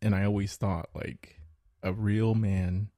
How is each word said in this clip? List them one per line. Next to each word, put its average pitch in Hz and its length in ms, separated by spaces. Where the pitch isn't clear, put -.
And 104 100
I 95 120
always 101 320
thought, 87 360
like, - 460
a 92 80
real 110 420
man 98 640